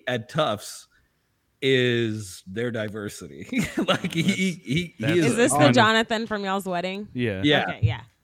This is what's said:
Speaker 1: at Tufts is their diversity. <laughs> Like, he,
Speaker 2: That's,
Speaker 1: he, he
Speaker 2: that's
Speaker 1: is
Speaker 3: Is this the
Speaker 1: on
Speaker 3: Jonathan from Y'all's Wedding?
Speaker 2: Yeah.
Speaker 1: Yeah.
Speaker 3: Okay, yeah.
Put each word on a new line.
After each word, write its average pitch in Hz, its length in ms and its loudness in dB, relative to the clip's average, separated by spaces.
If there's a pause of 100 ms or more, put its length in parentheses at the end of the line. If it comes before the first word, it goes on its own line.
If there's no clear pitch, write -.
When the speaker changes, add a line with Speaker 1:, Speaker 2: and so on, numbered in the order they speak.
Speaker 1:
at 120 220 -4
Tufts 135 580 -4 (760)
is 117 840 0
their 113 240 -4
diversity. 104 800 -8
<laughs> 233 280 -4
Like, 180 360 -2
he, 165 100 -2
Speaker 2:
That's, 196 120 2
Speaker 1:
he, 185 160 0 (120)
he 165 360 -4
Speaker 2:
that's 110 180 2
Speaker 1:
is 170 100 4
Speaker 3:
Is - 80 2
this 240 160 4
the - 160 4
Speaker 1:
on 240 60 6
Speaker 3:
Jonathan 226 540 2
from 208 160 -4
Y'all's 190 220 -2
Wedding? 185 480 -4
Speaker 2:
Yeah. 110 300 -2
Speaker 1:
Yeah. 143 240 4
Speaker 3:
Okay, 139 160 -8
yeah. 113 180 0 (220)